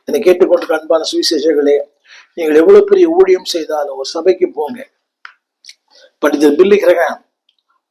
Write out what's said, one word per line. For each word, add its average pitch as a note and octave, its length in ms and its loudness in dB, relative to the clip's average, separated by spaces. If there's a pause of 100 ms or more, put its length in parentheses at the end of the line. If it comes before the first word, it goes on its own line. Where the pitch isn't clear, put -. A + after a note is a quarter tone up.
என்னை D3 240 -2
கேட்டுக்கொண்டிருக்கிற E3+ 500 0
அன்பான D#3+ 320 -2
சுவிசேஷர்களே, D3 720 -2 (500)
நீங்கள் D#3 220 -2
எவ்வளவு G3 280 6
பெரிய G3 240 2
ஊழியம் F#3 380 2
செய்தாலும் D3+ 500 -8
ஒரு C3+ 100 -10
சபைக்கு E3+ 460 -2
போங்க. C#3 380 -10 (1400)
But C#3+ 80 0
இது D3 180 2
பில்லி F#3 240 4
கிரகாம் E3 500 -2 (640)